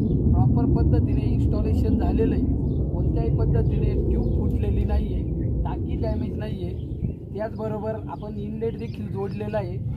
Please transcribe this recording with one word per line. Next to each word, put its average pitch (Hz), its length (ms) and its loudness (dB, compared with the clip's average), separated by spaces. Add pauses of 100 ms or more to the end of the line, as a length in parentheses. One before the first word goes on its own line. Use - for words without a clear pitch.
(320)
प्रॉपर - 340 4
पद्धतीने - 560 4
इन्स्टॉलेशन - 760 2
झालेलं - 380 2
आहे. - 100 0 (480)
कोणत्याही - 440 0
पद्धतीने - 720 2
ट्यूब - 140 2
फुटलेली - 600 0
नाही - 300 0
आहे, - 100 -2 (400)
टाकी - 320 -4
डॅमेज 214 420 -2
नाही 196 280 -6
आहे. - 260 -6 (440)
त्याचबरोबर 214 600 -4 (140)
आपण 214 280 -8
इनलेट 214 400 -4
देखील 208 340 -8
जोडलेला 202 460 -4
आहे, 180 200 -4 (200)